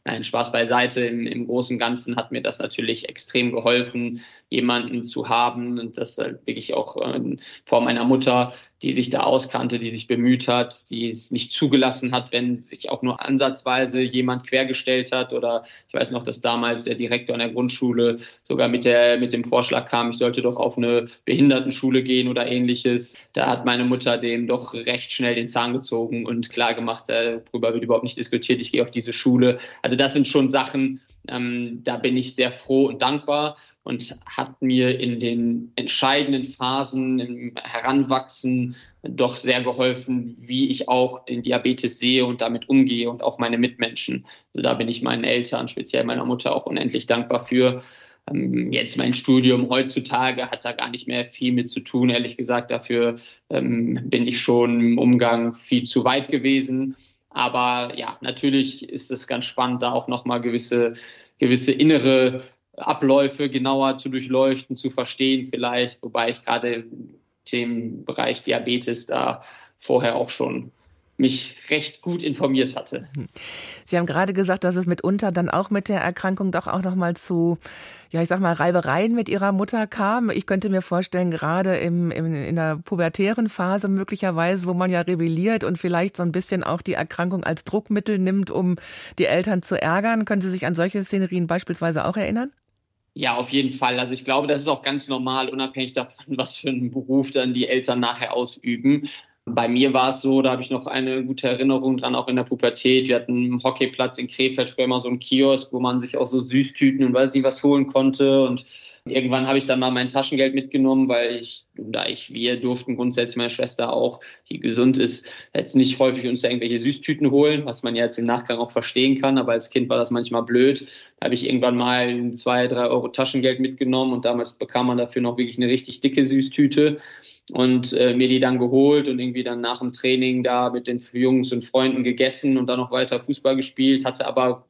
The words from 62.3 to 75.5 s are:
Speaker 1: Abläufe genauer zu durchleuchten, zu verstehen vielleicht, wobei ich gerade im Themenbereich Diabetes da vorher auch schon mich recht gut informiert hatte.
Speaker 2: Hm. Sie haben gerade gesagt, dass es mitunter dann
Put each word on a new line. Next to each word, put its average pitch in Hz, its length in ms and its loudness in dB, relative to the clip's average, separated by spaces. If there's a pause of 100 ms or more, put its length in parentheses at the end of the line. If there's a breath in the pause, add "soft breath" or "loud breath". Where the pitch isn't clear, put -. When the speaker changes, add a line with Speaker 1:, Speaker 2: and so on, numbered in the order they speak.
Speaker 1:
Abläufe 139 720 2
genauer 135 480 0
zu 135 100 -8
durchleuchten, 131 680 0
zu 127 140 -4
verstehen 131 600 0
vielleicht, 123 520 -2
wobei 117 280 -2
ich 123 120 -10
gerade 120 300 -2
im 117 380 -10 (340)
Themenbereich 120 1000 -4
Diabetes 120 640 -2
da - 360 -2 (360 loud breath)
vorher 123 380 2
auch - 140 -2
schon 127 400 -4 (480)
mich 131 380 0 (120)
recht 151 320 -4
gut 175 220 -4
informiert 131 520 0
hatte. - 400 -10
Speaker 2:
Hm. 131 140 -8 (560 loud breath)
Sie 180 140 -2
haben 170 80 0
gerade 180 260 0
gesagt, 185 320 0
dass 180 100 2
es 180 120 0
mitunter 190 440 0
dann 170 200 0